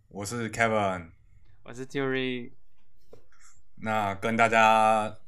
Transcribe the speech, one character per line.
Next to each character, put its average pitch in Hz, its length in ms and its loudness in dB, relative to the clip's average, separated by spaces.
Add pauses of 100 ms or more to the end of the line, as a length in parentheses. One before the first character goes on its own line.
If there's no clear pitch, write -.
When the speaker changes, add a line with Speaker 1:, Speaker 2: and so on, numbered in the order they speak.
Speaker 1:
我 101 180 -10
是 113 260 -6
Kevin。 101 600 0 (500)
Speaker 2:
我 - 100 -16
是 123 140 -10
Turing。 131 640 -4 (1300)
Speaker 1:
那 107 400 -2
跟 113 200 -2
大 113 140 6
家 110 640 6 (120)